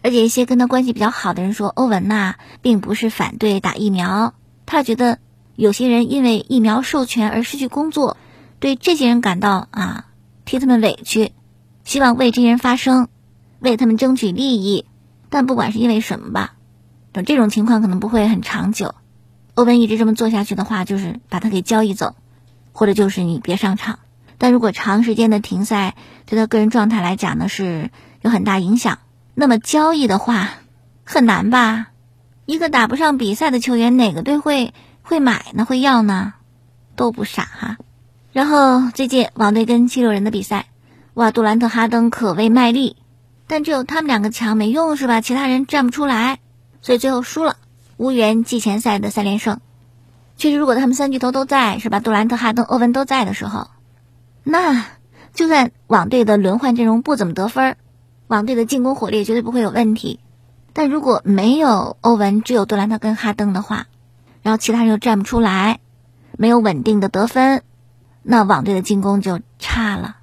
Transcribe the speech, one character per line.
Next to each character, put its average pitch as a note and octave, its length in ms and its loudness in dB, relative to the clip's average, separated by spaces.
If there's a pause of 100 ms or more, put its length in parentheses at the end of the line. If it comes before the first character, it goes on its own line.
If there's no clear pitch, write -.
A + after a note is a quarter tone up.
而 A#3+ 80 0
且 A#3 140 4
一 A3+ 40 2
些 B3 180 0
跟 B3 120 2
他 B3 80 4
关 B3+ 160 0
系 B3 100 -2
比 G#3+ 60 -6
较 G#3 120 0
好 F#3+ 220 -6
的 F3+ 120 -6
人 G3 80 -2
说， G#3 160 -4
欧 - 180 -2
文 F#3+ 220 0
呐， G3+ 260 -2 (260)
并 A3+ 200 2
不 G3+ 140 -4
是 A3+ 140 -2
反 - 280 -4
对 G3+ 240 0
打 - 160 -4
疫 G#3 120 -2
苗， F#3+ 460 -2 (320)
他 D4+ 160 0
觉 A3+ 140 -2
得 A#3+ 220 0 (360)
有 G#3 160 4
些 A#3+ 160 -2
人 A#3 240 2
因 C4+ 140 0
为 A3+ 240 0
疫 C4 100 0
苗 A3 240 2
授 C4 220 -2
权 G#3+ 260 0
而 A#3 140 -2
失 C#4+ 120 -10
去 C4+ 120 -4
工 D4 240 -4
作， C#4+ 240 -2 (420)
对 C#4 160 -2
这 E4 220 0
些 C4 100 0
人 A#3+ 140 4
感 F#3+ 180 -2
到 G3 320 -2
啊， - 360 -8 (380)
替 B3+ 140 -4
他 C4+ 80 -2
们 A#3+ 140 4
委 G#3+ 240 0
屈， A3 260 0 (540)
希 C#4 160 -4
望 B3 160 4
为 B3 160 2
这 B3 100 0
些 A#3+ 60 6
人 A#3+ 100 4
发 B3 160 0
声， B3+ 320 2 (540)
为 B3 160 0
他 B3 100 2
们 A3 100 4
争 C4 200 2
取 G#3 160 -2
利 A#3 320 -2
益。 G3 220 -2 (420)
但 C#4 180 0
不 C4+ 80 -2
管 A3+ 160 -2
是 A3 80 -6
因 A#3+ 100 2
为 A3 120 2
什 - 180 -6
么 - 140 -14
吧， F#2+ 220 -6 (580)
等 F#3 120 -6
这 D4 120 0
种 A3+ 120 4
情 G#3+ 160 0
况 A3+ 160 4
可 A3 60 2
能 F#3 140 0
不 G3+ 80 -6
会 A3 180 2
很 A3 160 0
长 G#3 300 -4
久。 - 240 -6 (580)
欧 A#3+ 80 2
文 A#3+ 180 6
一 A3+ 60 4
直 A3 120 -2
这 A3+ 60 2
么 A3 120 2
做 A3+ 140 -2
下 G#3 120 -2
去 G3+ 140 -6
的 F#3+ 80 -4
话， F#3 200 -4
就 G3 140 -4
是 F3+ 300 -8
把 F3+ 100 -6
他 A3 100 -2
给 F#3+ 140 -2
交 A3 220 2
易 G3 100 -2
走， - 220 -6 (560)
或 - 140 0
者 G3+ 60 2
就 G3+ 160 2
是 F#3+ 140 -4
你 E3+ 160 -2
别 F3 160 -4
上 G3 220 -2
场。 - 240 -8 (360)
但 B3 160 4
如 B3 60 4
果 A3 140 0
长 G#3+ 320 0
时 A3+ 100 0
间 A3+ 160 2
的 G#3 80 2
停 G3 260 -4
赛， G3+ 300 -2 (320)
对 G#3+ 100 -4
他 A3 120 0
个 A3+ 100 0
人 G#3+ 120 2
状 A3 180 2
态 A3+ 120 0
来 F3+ 140 -2
讲 E3+ 240 -4
呢， F3 100 -4
是 E3+ 420 -6 (300)
有 A3+ 100 0
很 G3 120 0
大 G3 160 0
影 F#3+ 180 2
响。 G3+ 220 -2 (360)
那 C#4+ 120 2
么 A3+ 120 4
交 D#4 360 0
易 C#4+ 120 0
的 G3 120 0
话， G#3 320 -2 (540)
很 C#4 200 2
难 G3 240 2
吧？ A3+ 400 0 (560)
一 D#4+ 140 -6
个 E4 100 -2
打 A#3+ 180 2
不 B3 100 -4
上 D4+ 200 2
比 G#3+ 180 -2
赛 D4+ 160 -2
的 B3 100 0
球 A#3+ 160 0
员， A#3+ 200 4
哪 A3+ 160 4
个 D#3+ 100 -6
队 C#4+ 140 0
会， C#4+ 380 -2 (260)
会 D#4+ 200 -2
买 - 340 0
呢？ A3+ 100 -2
会 B3+ 160 -2
要 B3+ 220 2
呢？ G3+ 320 -2 (600)
都 A#3+ 160 -2
不 G#3+ 120 -6
傻 - 200 -8
哈。 A3+ 340 -12 (540)
然 C#4 140 0
后 C4 440 4
最 C4 180 -4
近 B3+ 240 0
网 G#3 220 0
队 A3+ 100 2
跟 A#3+ 240 2
七 B3+ 140 -2
六 A3+ 100 2
人 G3+ 120 -2
的 A3 60 0
比 G3+ 120 -4
赛， G3 240 -6 (480)
哇， A#3 160 2
杜 A#3 100 0
兰 A3 180 2
特、 A#3+ 120 2
哈 A3+ 180 0
登 A#3 220 2
可 G3+ 240 -2
谓 A3+ 160 2
卖 A#3+ 220 4
力， C4 240 -2 (500)
但 D4+ 180 -4
只 E4 60 -4
有 C4 140 -2
他 D#4+ 180 -4
们 D4+ 40 -4
两 A#3 140 2
个 G#3+ 80 0
强 A3 300 -2
没 G#3+ 100 2
用 D4+ 300 0
是 C4+ 80 -2
吧？ A3+ 160 2
其 B3 120 -4
他 C#4 120 -2
人 C4 200 0
站 C#4 200 0
不 B3 40 0
出 C#4+ 140 -4
来， B3+ 340 -2 (440)
所 B3 120 2
以 A#3+ 40 2
最 C4+ 120 -2
后 B3 120 -2
输 D#4 200 -6
了， D#4 140 -2 (400)
无 C4 160 -4
缘 A3+ 320 2
季 A#3 160 -4
前 G#3+ 220 -2
赛 G#3 160 -2
的 G#3 100 -4
三 G#3 160 -4
连 G3+ 140 -2
胜。 - 220 -4 (760)
其 D4+ 140 0
实 D4 80 0
如 D4 80 0
果 B3 80 2
他 C4 120 2
们 B3+ 80 2
三 C#4 160 -2
巨 C4 80 -4
头 B3+ 140 -2
都 C4+ 140 -4
在， A#3+ 320 0
是 A3 100 -8
吧？ G#3 120 -2
杜 A#3 100 -4
兰 G#3+ 180 2
特、 B3 80 -2
哈 A3+ 160 -2
登、 A#3 140 0
欧 C4 100 -2
文 A#3+ 160 2
都 C4+ 140 -2
在 C4 180 0
的 F#3+ 80 -6
时 G3+ 140 -8
候， G#3 240 -8 (760)
那 D4 400 2 (480)
就 E4 160 0
算 C#4 240 2 (140)
网 G#3 240 2
队 A#3+ 160 4
的 G#3+ 100 4
轮 G3 220 2
换 B3 180 0
阵 A#3+ 80 2
容 A3+ 160 4
不 C#4+ 160 -2
怎 G#3 100 -2
么 E3 60 -4
得 F#3 160 -4
分 C4 160 -2
儿， C4 120 -2 (520)
网 G#3+ 180 0
队 C4 80 -2
的 A#3 100 2
进 B3+ 180 -2
攻 C4 120 0
火 A3+ 160 -6
力 G#3 140 0
绝 A3 100 -2
对 A#3 80 0
不 A#3 100 -6
会 B3 80 0
有 G#3 80 0
问 A3 260 2
题。 - 240 -8 (540)
但 D4+ 160 0
如 C#4+ 140 -2
果 B3+ 200 0
没 G3+ 360 2
有 B3 420 0
欧 A#3 140 4
文， G#3 280 0
只 B3 120 -4
有 G3+ 100 2
杜 G#3 120 -2
兰 G3+ 120 0
特 A3 80 -2
跟 A3 180 -2
哈 G#3+ 200 -4
登 G#3 180 -2
的 G#3 80 -2
话， - 280 -8 (520)
然 A3 140 0
后 - 20 0
其 A3 160 -2
他 A#3 60 2
人 A3+ 100 4
又 G#3+ 80 4
站 A3 220 0
不 G3 60 -2
出 A#3+ 140 -2
来， G3+ 420 0 (580)
没 A3 100 2
有 A#3+ 100 6
稳 F3+ 240 0
定 G#3+ 160 2
的 G3 120 0
得 G3+ 160 0
分， C4 360 2 (600)
那 A#3 200 2
网 F#3 220 0
队 G3 80 -2
的 F#3+ 80 0
进 G3 220 -2
攻 G3+ 180 0
就 F#3 200 -4 (180)
差 G#3+ 380 -2
了。 F#3+ 260 -10